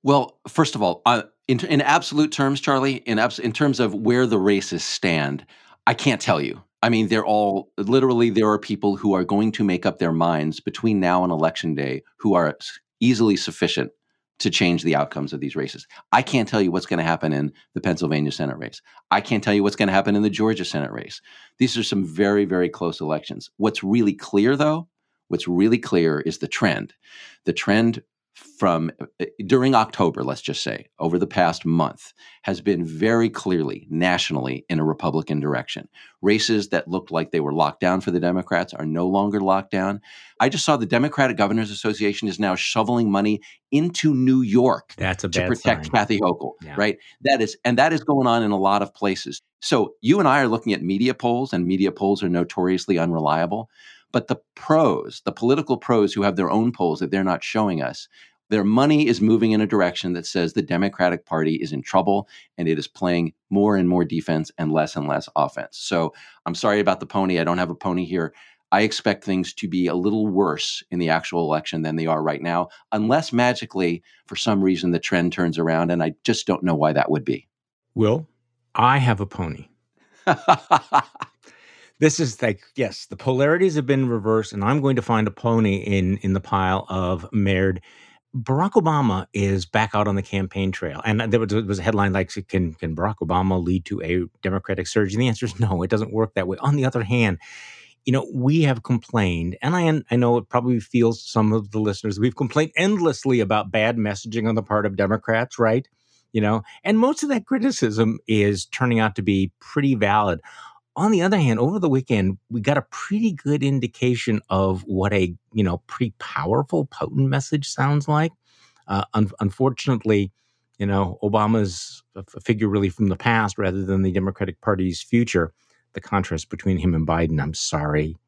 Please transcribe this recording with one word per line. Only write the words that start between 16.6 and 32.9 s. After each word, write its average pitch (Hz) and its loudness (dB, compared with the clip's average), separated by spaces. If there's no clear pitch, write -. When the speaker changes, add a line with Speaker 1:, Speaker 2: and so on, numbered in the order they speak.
Speaker 1:
you 92 2
what's 90 -4
gonna 82 -2
happen 80 -2
in 71 -2
the 87 -6
Pennsylvania 76 -2
Senate 71 -6
race. 57 -14
I 101 2
can't 104 -2
tell 104 0
you 101 4
what's 101 0
gonna 98 0
happen 98 2
in 104 2
the 107 2
Georgia 107 -2
Senate 69 -6
race. - -14
These 120 2
are 113 -2
some 98 0
very, 101 2
very 90 0
close 85 -6
elections. 78 -6
What's 104 -2
really 101 2
clear, 110 2
though, 151 -2
what's - -6
really 101 4
clear 82 0
is 80 -6
the - -6
trend. - -4
The - -2
trend 113 0
from, 82 0
uh, - -10
during 131 2
October, 98 0
let's 67 -6
just - -6
say, - -8
over 82 0
the - 0
past 85 0
month, - -2
has 90 -4
been 87 0
very 110 0